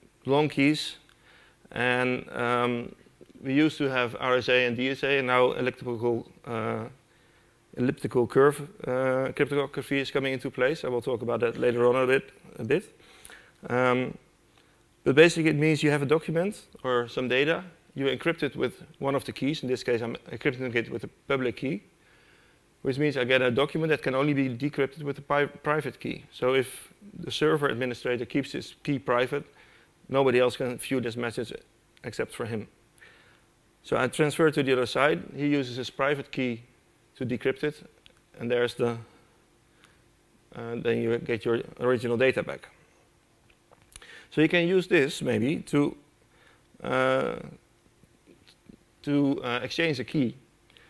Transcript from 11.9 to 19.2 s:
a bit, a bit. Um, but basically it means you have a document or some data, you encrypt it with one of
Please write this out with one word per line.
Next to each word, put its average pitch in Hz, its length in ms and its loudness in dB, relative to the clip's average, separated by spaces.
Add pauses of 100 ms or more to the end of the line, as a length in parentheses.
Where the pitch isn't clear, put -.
a 131 100 2
bit, 131 260 0 (260)
a 131 60 -8
bit. 143 340 -2 (680)
Um, 127 480 0 (880)
but 135 100 4
basically 160 360 6
it 151 60 2
means 151 260 2
you 147 80 4
have 143 120 2
a 139 40 0
document 165 540 -2 (220)
or 120 260 0
some 127 200 -4
data, 147 340 0 (320)
you 135 120 -2
encrypt 135 360 -2
it 135 140 -4
with 127 260 -4 (160)
one 139 160 -2
of 131 100 -2